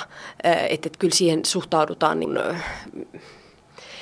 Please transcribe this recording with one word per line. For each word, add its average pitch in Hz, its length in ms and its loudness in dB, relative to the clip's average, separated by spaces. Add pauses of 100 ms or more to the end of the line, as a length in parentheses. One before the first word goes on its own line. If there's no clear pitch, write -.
(460)
Ö, - 40 4 (200)
et, - 160 -2
et 160 120 -8
kyllä 175 180 2
siihen 160 300 4
suhtaudutaan 160 760 2
niin, 151 180 -2
ö, - 180 -2 (1500)